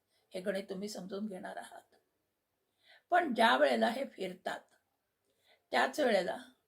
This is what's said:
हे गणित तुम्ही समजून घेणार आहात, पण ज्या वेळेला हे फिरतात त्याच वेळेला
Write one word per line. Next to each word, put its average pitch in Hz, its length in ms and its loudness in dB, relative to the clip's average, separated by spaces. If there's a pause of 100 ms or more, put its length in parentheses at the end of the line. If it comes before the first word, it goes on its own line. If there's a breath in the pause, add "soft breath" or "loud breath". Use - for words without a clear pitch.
(340)
हे 185 60 -6
गणित 196 300 -4
तुम्ही 196 180 -8
समजून 196 380 -8
घेणार 190 300 -10
आहात, - 380 -16 (1160 soft breath)
पण 339 240 2
ज्या 240 220 6
वेळेला 247 320 4
हे 262 160 -4
फिरतात - 560 -8 (1080 soft breath)
त्याच 254 300 2
वेळेला 208 360 2 (320)